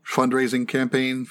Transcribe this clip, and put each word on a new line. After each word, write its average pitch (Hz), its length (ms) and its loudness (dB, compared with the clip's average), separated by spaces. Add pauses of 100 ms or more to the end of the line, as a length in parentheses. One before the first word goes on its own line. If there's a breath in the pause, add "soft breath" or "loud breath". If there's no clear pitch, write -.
fundraising 127 640 2
campaign 131 640 -2